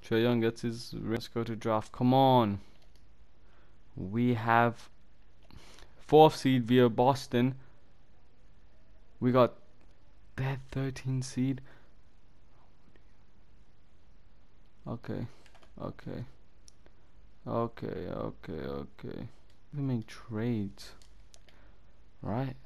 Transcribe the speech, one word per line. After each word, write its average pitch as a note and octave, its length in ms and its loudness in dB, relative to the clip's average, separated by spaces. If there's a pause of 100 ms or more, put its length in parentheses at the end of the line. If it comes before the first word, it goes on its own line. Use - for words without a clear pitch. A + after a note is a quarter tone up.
Trae A2+ 200 6
Young A#2+ 180 6
gets A2+ 220 2
his A#2 320 -4
ring. G#2+ 160 -2
Let's - 160 0
go A#2 160 -2
to A2+ 120 -2
draft. A2 360 0
Come B2 240 6
on. B2 440 8 (1400)
We A#2 380 2
have A#2 560 4 (1040)
fourth D#3 400 10
seed C3 300 4
via B2 240 10
Boston. B2 640 4 (1700)
We B2 120 6
got B2 220 8 (840)
that C3+ 240 -2 (100)
thirteen C3 500 -2
seed. C3 400 0 (3250)
Okay. A#2 400 -4 (520)
Okay. - 460 -8 (1200)
Okay, A2+ 640 -2
okay, G#2 440 -6
okay. C#2 720 -6 (480)
We C#3 80 -2
make B2 240 0
trades. A2 840 -4 (1300)
Right? C3 320 -2 (100)